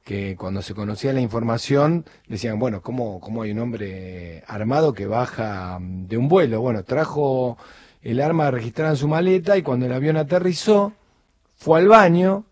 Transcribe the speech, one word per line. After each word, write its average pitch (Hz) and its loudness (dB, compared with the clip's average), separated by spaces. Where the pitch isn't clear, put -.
que 98 -8
cuando 95 -8
se 98 -12
conocía 104 -4
la 135 0
información 123 0
decían, 110 -6
"Bueno, 110 -2
¿cómo, 117 -8
cómo 113 -10
hay 107 -6
un 104 -4
hombre 92 -10
armado 120 0
que 101 -6
baja 101 -4
de 92 -8
un 127 0
vuelo?". 147 4
Bueno, 117 -2
trajo 131 -2
el 120 -2
arma 156 2
registrada 127 -2
en 147 0
su 147 -2
maleta 185 2
y 170 -2
cuando 127 -2
el 123 -2
avión 147 0
aterrizó, 180 2
fue 160 4
al 190 6
baño 196 6